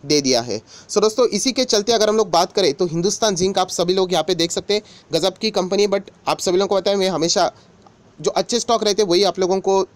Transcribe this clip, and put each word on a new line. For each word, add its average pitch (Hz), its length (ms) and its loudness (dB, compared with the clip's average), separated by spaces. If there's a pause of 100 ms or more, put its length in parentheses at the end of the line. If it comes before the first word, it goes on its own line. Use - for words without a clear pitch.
दे 147 160 2
दिया 127 200 2
है। 113 200 -6 (280)
So 202 120 0
दोस्तों 220 280 2
इसी 208 220 -2
के 254 140 -2
चलते 214 280 0
अगर 214 160 2
हम 214 80 0
लोग 202 140 0
बात 180 220 2
करें 175 200 2
तो 185 140 -2
हिंदुस्तान 190 480 -2
जिंक 190 240 -2
आप 185 100 -2
सभी 180 240 -2
लोग 185 200 0
यहाँ 156 100 0
पे 175 120 -2
देख 165 160 -2
सकते - 220 -4
हैं 208 80 0 (320)
गजब 180 240 -2
की 220 140 -2
कंपनी 190 320 0
है। 208 60 0
But 196 220 -2 (160)
आप 156 120 -2
सभी 185 180 0
लोगों 196 100 2
को 202 80 0
पता 190 160 0
है 202 60 0
मैं 190 120 2
हमेशा 170 420 0 (680)
जो 175 120 -2
अच्छे 226 280 -2
स्टॉक 220 240 0
रहते 208 180 0
हैं 202 80 0
वही 180 140 4
आप 180 160 0
लोगों 190 220 0
को 190 120 0 (220)